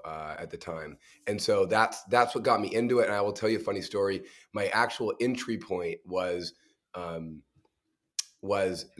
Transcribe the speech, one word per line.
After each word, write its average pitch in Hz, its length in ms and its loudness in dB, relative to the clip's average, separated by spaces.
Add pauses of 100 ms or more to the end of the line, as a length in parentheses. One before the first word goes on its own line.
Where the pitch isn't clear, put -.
uh, 78 340 -8
at - 120 -10
the 82 80 -10
time. 78 400 -8 (280)
And 104 140 -2
so 101 240 4
that's, 107 400 2
that's 120 300 4
what 113 100 -2
got 117 160 4
me 98 140 -2
into 120 240 4
it. 113 80 6
And 104 80 0
I 101 80 2
will 101 100 2
tell 110 160 0
you 113 80 4
a - 60 -4
funny 98 180 -2
story. 98 400 0 (320)
My 104 140 -2
actual 113 520 2
entry 120 380 0
point 87 480 -4
was, 90 480 -2 (420)
um, 82 460 -8 (1000)
was 98 420 0 (160)